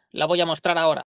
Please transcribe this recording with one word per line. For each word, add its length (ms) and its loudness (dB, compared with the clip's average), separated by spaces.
la 160 -4
voy 120 2
a 60 2
mostrar 320 -2
ahora, 360 0